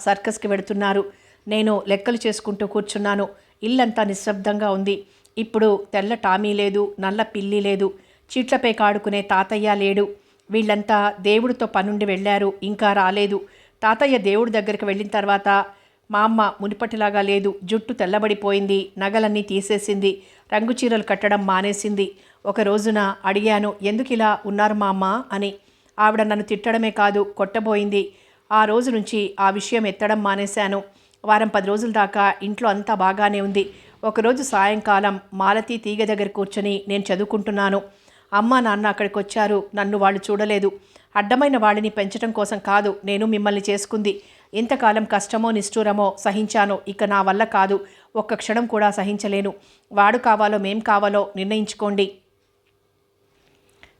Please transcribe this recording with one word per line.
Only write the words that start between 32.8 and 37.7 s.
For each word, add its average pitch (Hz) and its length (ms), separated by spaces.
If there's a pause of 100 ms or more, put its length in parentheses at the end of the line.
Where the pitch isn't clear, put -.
బాగానే 202 460
ఉంది. 196 320 (320)
ఒకరోజు 220 380
సాయంకాలం 202 800 (140)
మాలతి 208 420
తీగ 214 280
దగ్గర 202 240
కూర్చొని 202 600
నేను 202 140 (120)
చదువుకుంటున్నాను. 202 680 (500)